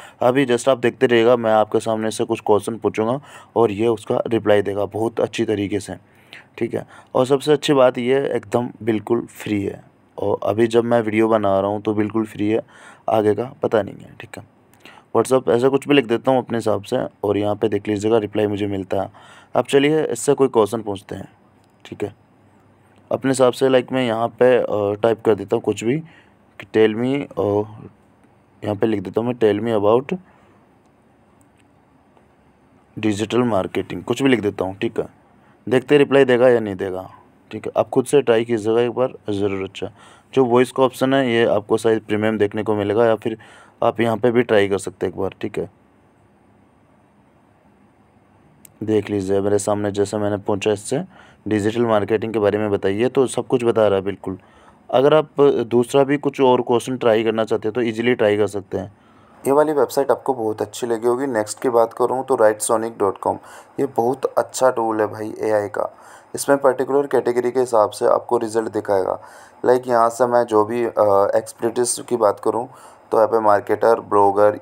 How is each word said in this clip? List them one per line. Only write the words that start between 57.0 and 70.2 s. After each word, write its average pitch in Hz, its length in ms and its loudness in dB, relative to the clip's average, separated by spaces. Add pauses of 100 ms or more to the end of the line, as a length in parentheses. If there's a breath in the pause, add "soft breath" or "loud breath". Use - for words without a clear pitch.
करना 110 200 0
चाहते 110 240 -4
हो 107 40 -4
तो 123 100 -4
ईजीली 117 320 0
ट्राई 107 220 2
कर 104 100 2
सकते 101 320 -8
हैं। 98 140 -10 (520 soft breath)
ये 131 80 0
वाली 151 200 4
वेबसाइट 139 380 0
आपको 127 240 -2
बहुत 110 280 -4
अच्छी 107 240 -8
लगी 117 200 -4
होगी। 123 220 0
नेक्स्ट 107 340 -6
की 139 80 -2
बात 117 220 2
करूँ 123 320 -2
तो 131 120 0
राइट 107 240 4
सोनिक 113 380 -2
डॉट 95 200 -2
कॉम, 95 200 -4 (420 loud breath)
ये 139 80 0
बहुत 131 400 -2
अच्छा 127 420 0
टूल 113 300 -2
है 107 60 2
भाई 107 340 -10
एआई 107 280 0
का। - 200 -6 (460 loud breath)
इसमें 139 240 0
पर्टिकुलर 135 480 0
कैटेगरी 123 440 0
के 127 100 0
हिसाब 117 300 2
से - 180 -4
आपको - 300 0
रिजल्ट 110 340 -4
दिखाएगा। 98 460 -2 (460 loud breath)
लाइक 127 240 2
यहाँ 117 220 4
से 123 160 0